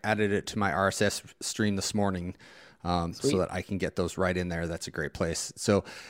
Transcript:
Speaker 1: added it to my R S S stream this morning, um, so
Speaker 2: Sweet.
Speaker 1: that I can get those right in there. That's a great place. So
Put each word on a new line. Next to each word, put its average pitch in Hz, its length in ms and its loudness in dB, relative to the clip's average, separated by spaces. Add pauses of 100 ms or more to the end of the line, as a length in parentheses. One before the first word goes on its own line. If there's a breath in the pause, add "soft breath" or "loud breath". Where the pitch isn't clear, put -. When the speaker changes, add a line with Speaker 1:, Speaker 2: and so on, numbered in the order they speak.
Speaker 1:
added 107 300 2
it 101 160 0
to - 100 -6
my 101 140 2
R 95 160 4
S - 140 2
S 101 200 2 (180)
stream 104 360 0
this - 180 -4
morning, 92 400 0 (480 soft breath)
um, 85 300 2
so - 160 0
Speaker 2:
Sweet. 98 100 4
Speaker 1:
that 90 140 0
I 90 100 -4
can 98 160 -4
get 90 160 -2
those 87 240 -2
right 92 180 2
in 90 120 -2
there. 85 180 -2
That's 82 220 -6
a - 20 -10
great 76 240 -4
place. - 420 -2
So 101 280 4 (260 loud breath)